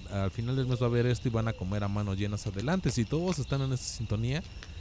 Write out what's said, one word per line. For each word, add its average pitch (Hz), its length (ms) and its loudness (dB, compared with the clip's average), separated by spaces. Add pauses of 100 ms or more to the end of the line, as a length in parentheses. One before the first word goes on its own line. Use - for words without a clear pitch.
(120)
al 98 200 0
final 120 260 -2
del 131 100 0
mes 123 140 0
va 123 60 4
a - 20 4
haber 120 180 4
esto 123 220 2
y - 20 2
van 113 160 2
a 110 60 2
comer 101 320 -2
a 98 40 2
manos 101 300 0
llenas 104 280 -2
adelante. 127 440 0
Si 117 140 2
todos 165 340 0
están 139 240 0
en 131 100 0
esa 123 120 -2
sintonía, 117 580 0 (380)